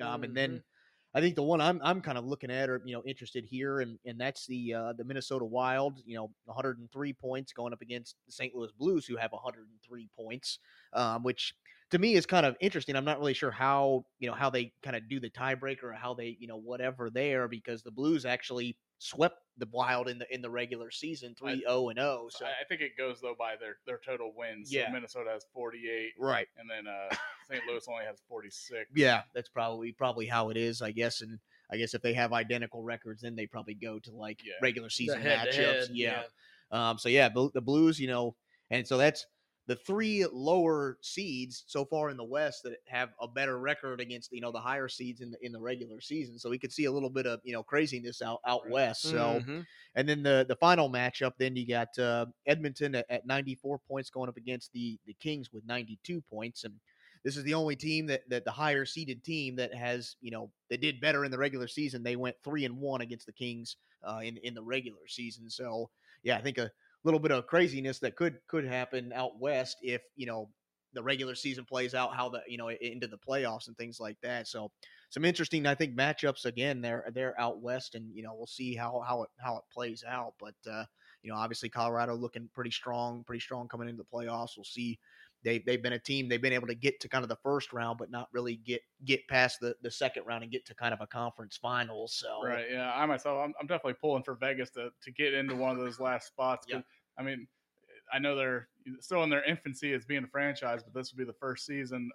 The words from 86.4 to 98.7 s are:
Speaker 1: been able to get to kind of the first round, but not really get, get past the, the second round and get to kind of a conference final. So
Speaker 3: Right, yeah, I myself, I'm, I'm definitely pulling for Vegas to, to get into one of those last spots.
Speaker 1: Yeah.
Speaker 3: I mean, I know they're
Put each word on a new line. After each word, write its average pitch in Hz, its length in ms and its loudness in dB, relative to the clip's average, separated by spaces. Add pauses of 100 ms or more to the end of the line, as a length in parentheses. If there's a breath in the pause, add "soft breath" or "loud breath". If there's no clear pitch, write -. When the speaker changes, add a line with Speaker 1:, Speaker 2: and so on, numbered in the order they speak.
Speaker 1:
been 131 100 4
able 123 160 2
to 120 80 -4
get 131 240 0
to - 80 -10
kind 131 160 0
of 117 60 -6
the 113 80 -2
first 139 340 0
round, 117 260 -2
but 117 140 -10
not 120 220 -8
really 120 240 -2
get, 117 240 -4 (240)
get 131 240 4
past 127 320 4
the, 120 200 -2
the 123 80 -4
second 127 360 -2
round 117 180 -4
and 113 80 -12
get 127 140 -6
to - 100 -18
kind 117 180 0
of 104 60 -4
a 107 80 -6
conference 117 480 -6
final. 117 540 -2
So 113 340 -4
Speaker 3:
Right, 120 260 -2
yeah, 127 240 -2
I 143 120 4
myself, 143 360 0
I'm, 147 160 -2
I'm 147 80 -6
definitely 147 360 0
pulling 139 220 2
for 131 120 -6
Vegas 131 360 0
to, 120 180 -8 (120)
to 135 100 -16
get 143 220 2
into 135 220 2
one 131 160 2
of 127 60 0
those 123 200 -4
last 127 300 0
spots. 127 400 -2
Speaker 1:
Yeah. 127 140 -4 (360 soft breath)
Speaker 3:
I 131 60 -6
mean, 135 240 -6 (640)
I 131 80 2
know 143 160 2
they're 127 320 0 (320)